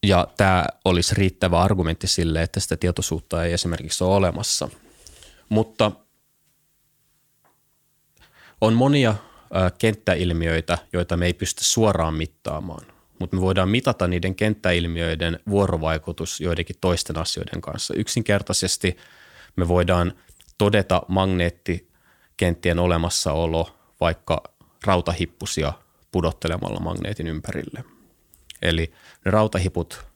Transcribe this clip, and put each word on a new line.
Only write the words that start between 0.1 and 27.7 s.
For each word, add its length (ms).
tää 300
olisi 300
riittävä 460
argumentti 460
sille, 340
että 180
sitä 180
tietoisuutta 680
ei 100
esimerkiksi 500
ole 120
olemassa. 540
Mutta 420
on 120
monia, 420
ää, 180
kenttäilmiöitä, 1040
joita 240
me 80
ei 80
pysty 300
suoraan 500
mittaamaan. 720
Mut 120
me 100
voidaan 280
mitata 380
niiden 280
kenttäilmiöiden 1040
vuorovaikutus 920
joidenkin 400
toisten 360
asioiden 440
kanssa. 360
Yksinkertaisesti 1000
me 120
voidaan 460
todeta 500
magneettikenttien 1700
olemassaolo 1000
vaikka 440
rautahippusia 880
pudottelemalla 680
magneetin 480
ympärille. 560